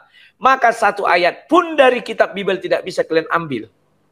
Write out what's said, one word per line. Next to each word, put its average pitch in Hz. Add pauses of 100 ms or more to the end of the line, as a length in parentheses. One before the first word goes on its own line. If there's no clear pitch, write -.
(360)
Maka 254
satu 208
ayat 175
pun 339
dari 254
kitab 220
Bible 190
tidak 175
bisa 180
kalian 160
ambil. 151 (460)